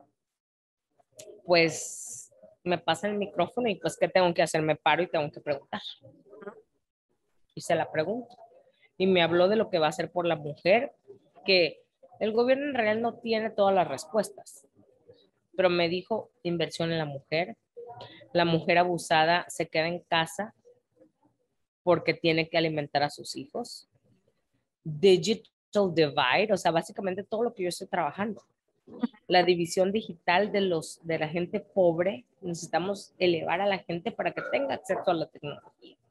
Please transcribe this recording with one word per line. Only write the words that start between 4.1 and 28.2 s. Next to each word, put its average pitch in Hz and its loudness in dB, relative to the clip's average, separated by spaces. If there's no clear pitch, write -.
que 185 2
hacer? 160 0
Me 156 0
paro 156 2
y 180 -2
tengo 151 -2
que 139 -18
preguntar. 147 -6
Hice 170 -2
la 156 0
pregunta. 190 -4
Y 190 2
me 185 6
habló 175 4
de 214 2
lo 208 0
que 180 0
va 156 4
a 156 2
hacer 165 -6
por 175 -2
la 165 2
mujer, 170 0
que 180 2
el 214 -2
gobierno 262 2
en 285 -4
realidad 220 0
no 233 -2
tiene 220 -2
todas 196 2
las 170 2
respuestas. - -6
Pero 185 4
me 175 2
dijo, 185 -6
"Inversión 165 -2
en 165 -2
la 160 -2
mujer. 156 -6
La 170 2
mujer 170 2
abusada 170 2
se - -8
queda 160 -2
en 170 -6
casa 170 -2
porque 165 2
tiene 160 0
que 170 -2
alimentar 151 0
a 147 0
sus - -16
hijos. - -12
Digital 180 2
divide", 147 2
o 190 4
sea, 180 0
básicamente 185 -4
todo 220 -4
lo 233 -2
que 190 -8
yo 175 -2
estoy 190 -10
trabajando. 190 -4